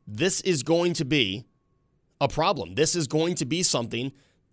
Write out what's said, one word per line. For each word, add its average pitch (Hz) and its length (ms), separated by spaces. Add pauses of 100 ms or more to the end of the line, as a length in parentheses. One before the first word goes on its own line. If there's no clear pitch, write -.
this 139 340
is 170 220
going 170 320
to 156 100
be 120 400 (760)
a 139 80
problem. 143 460
This 156 220
is 160 100
going 160 300
to 143 100
be 165 160
something 120 500 (400)